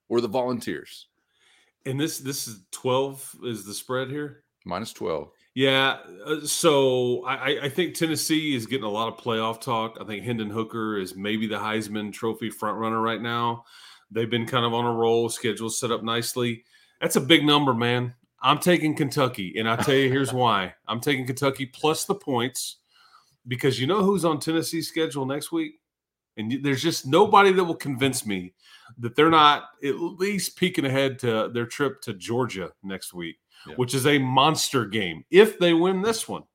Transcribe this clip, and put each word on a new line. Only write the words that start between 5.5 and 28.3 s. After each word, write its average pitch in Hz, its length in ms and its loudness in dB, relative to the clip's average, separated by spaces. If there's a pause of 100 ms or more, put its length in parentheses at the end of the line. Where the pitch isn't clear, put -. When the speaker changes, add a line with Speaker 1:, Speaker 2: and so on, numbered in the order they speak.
Speaker 2:
Yeah. 135 440 2 (260)
Uh, 151 160 -4
so 131 840 2
I, 131 100 -4
I, 131 140 -4 (160)
I 143 40 -4
think 160 260 -2
Tennessee 156 600 -2
is 113 120 -4
getting 110 180 -4
a 107 60 -4
lot 110 180 -2
of 110 100 -8
playoff 113 420 -2
talk. 113 400 -4
I 95 40 -14
think 98 200 -10
Hendon 110 260 -4
Hooker 110 480 -4
is 95 180 -6
maybe 110 300 -4
the 104 100 -4
Heisman 107 560 -6
Trophy 113 380 -6
frontrunner 110 520 -4
right 113 180 -2
now. 117 440 -4 (460)
They've 113 200 -2
been 117 160 6
kind 120 180 2
of 117 80 2
on 120 140 2
a 120 60 2
roll. 117 360 4
Schedule 110 420 -2
set 117 200 -2
up 104 120 0
nicely. 117 640 -2 (360)
That's 170 160 0
a 185 40 4
big 147 240 6
number, 147 300 4
man. 123 400 0 (260)
I'm 143 180 4
taking 156 360 2
Kentucky, 123 640 -2
and 110 100 0
I 113 80 2
tell 135 180 2
you, 135 140 4
here's 131 240 0
Speaker 1:
<laughs> - 20 -4
Speaker 2:
why. 107 400 0 (120)
I'm 117 140 -4
taking 131 260 -2
Kentucky 135 400 -2
plus 151 380 -2
the 196 100 -4
points 131 640 -4 (680)
because 123 340 0
you 131 60 -2
know 196 160 2
who's 190 220 2
on 160 140 0
Tennessee's 160 500 -4
schedule 143 380 -4
next 143 260 -6
week? 160 280 -6 (560)
And 110 140 -6
y-, 135 120 -2
there's 135 200 -2
just 160 240 -2
nobody 196 460 6
that 185 120 2
will 165 100 -2
convince 131 500 -2
me 95 300 -6 (440)